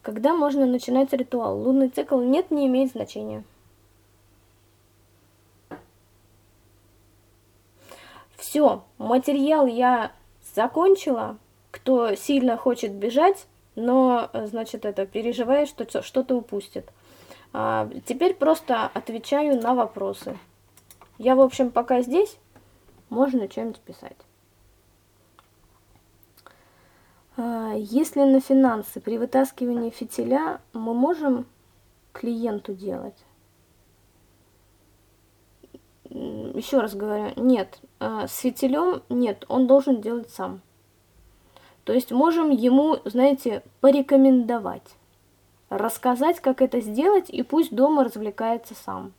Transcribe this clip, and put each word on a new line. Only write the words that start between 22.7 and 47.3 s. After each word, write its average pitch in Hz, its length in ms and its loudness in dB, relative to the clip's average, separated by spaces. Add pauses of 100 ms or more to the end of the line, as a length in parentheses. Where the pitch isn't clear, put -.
Можно 247 400 0
что-нибудь 220 300 -8
писать. - 360 -20 (3250)
А, 226 400 -6
если 240 460 0
на 269 180 6
финансы 254 600 0
при 220 180 -6
вытаскивании 240 720 -2
фитиля 247 720 -4 (120)
мы 226 220 -6
можем 277 520 0 (640)
клиенту 226 640 -6
делать? 202 420 -10 (3000)
М, - 460 -10
еще 262 240 0
раз 208 140 -4
говорю, 208 420 -6
нет. 233 440 0 (200)
А, 220 260 -6
с - 120 -10
фитилем 277 680 0
нет, 240 400 -2
он 262 180 2
должен 269 340 4
делать 226 300 -8
сам. 185 300 -12 (1200)
То 208 80 -4
есть 247 200 -2
можем 320 380 2
ему, 262 540 4
знаете, 254 580 0 (180)
порекомендовать, 269 1160 4 (720)
рассказать, 247 720 0
как 262 220 0
это 262 180 0
сделать, 302 480 2
и - 140 -6